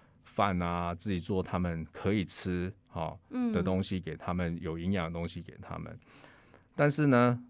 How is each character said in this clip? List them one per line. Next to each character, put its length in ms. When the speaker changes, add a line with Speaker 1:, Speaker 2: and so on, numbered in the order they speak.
Speaker 1:
饭 360
啊， 360
自 160
己 80
做 240
他 160
们 320
可 200
以 140
吃， 480
哈， 280
Speaker 2:
嗯。 240
Speaker 1:
的 80
东 200
西 180
给 180
他 160
们， 260
有 200
营 120
养 140
的 80
东 140
西 120
给 220
他 160
们。 180
但 140
是 160
呢， 340